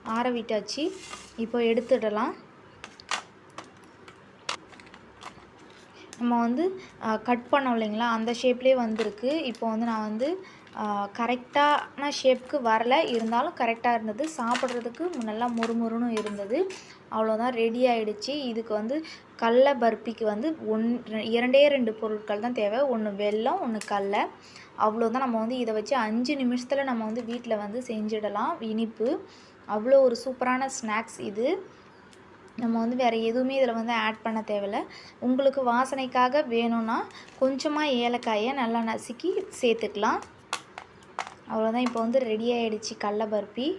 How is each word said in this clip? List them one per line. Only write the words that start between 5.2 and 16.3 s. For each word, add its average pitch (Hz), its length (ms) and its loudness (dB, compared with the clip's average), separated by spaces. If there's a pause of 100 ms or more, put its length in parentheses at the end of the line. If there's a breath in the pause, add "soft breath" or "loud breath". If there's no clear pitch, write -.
நம்ம 240 220 2
வந்து, 311 400 0 (220 loud breath)
ஆ, 220 140 0
கட் 240 340 0
பண்ணோம் - 40 6
இல்லைங்களா, 226 440 0
அந்த 226 440 0
ஷேப்லேயே 254 320 4
வந்திருக்கு. 240 680 -2
இப்போ 233 240 -4
வந்து 220 180 -2
நான் 214 220 -4
வந்து, 277 360 -2 (320 loud breath)
ஆ, 202 400 -2
கரெக்டான 277 920 0 (120)
ஷேப்புக்கு 262 420 4
வரல, 233 440 4
இருந்தாலும் 233 460 0
கரெக்டாக 233 400 0
இருந்தது. 220 420 -2
சாப்பிட்றதுக்கு 247 840 -2
நல்லா 220 260 -2
மொறுமொறுன்னு 233 580 0
இருந்தது. 214 640 -2 (400 loud breath)